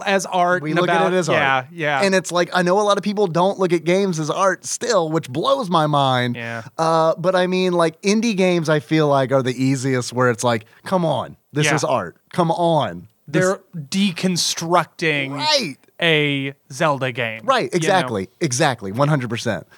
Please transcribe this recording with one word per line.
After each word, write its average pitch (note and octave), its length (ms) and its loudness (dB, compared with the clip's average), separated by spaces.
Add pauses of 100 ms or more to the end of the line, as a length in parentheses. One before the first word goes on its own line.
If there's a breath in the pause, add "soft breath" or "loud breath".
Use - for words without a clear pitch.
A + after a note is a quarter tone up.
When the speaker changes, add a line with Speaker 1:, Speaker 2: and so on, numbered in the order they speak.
Speaker 1:
as G3 200 0
art F3+ 360 0
Speaker 2:
We D#3 80 -4
Speaker 1:
and E3 100 0
Speaker 2:
look F3 80 2
at E3+ 80 2
Speaker 1:
about F3 160 2
Speaker 2:
it F#3 40 0
as F3 120 0
Speaker 1:
yeah, C#3 280 2
Speaker 2:
art. B2+ 160 -4
Speaker 1:
yeah. D3 300 0
Speaker 2:
And F#3+ 120 2
it's F#3 160 0
like, F3 240 0
I F3+ 80 2
know F3+ 160 2
a G#3+ 40 4
lot G3+ 160 2
of G3 40 -2
people G#3 240 0
don't F3 320 0
look F3+ 140 0
at E3 100 0
games F3+ 380 0
as D3+ 100 -4
art F#3 340 0
still, G3+ 460 -2
which D#3+ 180 -2
blows A3 400 -2
my D#3+ 200 2
mind. B2+ 480 2
Speaker 1:
Yeah. A#2 260 -8 (160)
Speaker 2:
Uh, D#3+ 400 2
but F#3 160 0
I F3+ 140 2
mean, F#3 240 0
like, E3 300 0
indie G#3+ 340 0
games, F3 320 2
I D#3 100 2
feel D#3 300 2
like, C3+ 240 2
are C3+ 100 2
the B2 180 -4
easiest C3 520 0
where B2 180 2
it's A2+ 140 -4
like, A#2 220 0 (180 soft breath)
"Come F3+ 200 -2
on, A2 320 -4 (160)
this D3+ 140 0
Speaker 1:
Yeah. C#3+ 80 2
Speaker 2:
is C#3 80 0
art. A#2+ 340 -2 (160)
Come E3 200 0
on." C#3+ 560 0 (180)
This D#3+ 180 0
Speaker 1:
They're F#3+ 160 -2 (760)
deconstructing D#3+ 1000 -2
Speaker 2:
Right. C4+ 420 -2 (220)
Speaker 1:
a C#3+ 540 0 (180)
Zelda C3+ 400 -2
game, A2+ 320 -6
Speaker 2:
Right, A#3+ 200 0
Speaker 1:
you - 60 -6
know? F3 60 -2
Speaker 2:
exactly, D#3 520 0 (120)
exactly, B2+ 520 -2
one C#3+ 160 2
hundred B2+ 220 0
percent. A2 360 -4 (120)